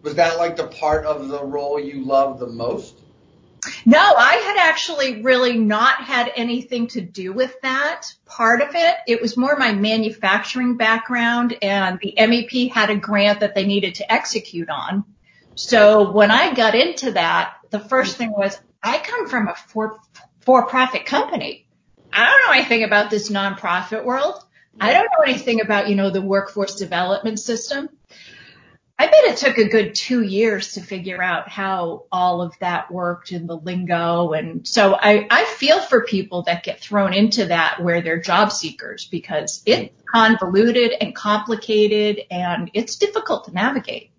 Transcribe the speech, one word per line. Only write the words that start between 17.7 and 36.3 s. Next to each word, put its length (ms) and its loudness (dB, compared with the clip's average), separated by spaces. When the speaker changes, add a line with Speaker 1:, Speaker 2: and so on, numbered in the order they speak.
Speaker 2:
the 100 -6
first 380 -2
thing 120 -6
was, 300 -4
I 160 -2
come 280 -6
from 220 -2
a 60 -8
for, 440 -8
for-profit 680 2
company. 600 -4
I 160 2
don't 180 6
know 140 4
anything 240 0
about 240 2
this 220 -4
nonprofit 760 -4
world. 400 -2
I 140 2
don't 120 6
know 200 4
anything 380 0
about, 260 0
you 60 2
know, 160 0
the 100 -2
workforce 540 -2
development 640 -4
system. 500 -8
I 100 4
bet 180 8
it 140 2
took 200 2
a 100 4
good 280 2
two 260 0
years 520 0
to 60 -10
figure 400 -10
out 280 -2
how 640 -4
all 300 0
of 180 -8
that 320 -4
worked 400 -6
in 160 -8
the 80 -8
lingo. 800 -2
And 320 -8
so 280 4
I, 340 4
I 180 4
feel 340 2
for 240 2
people 380 -4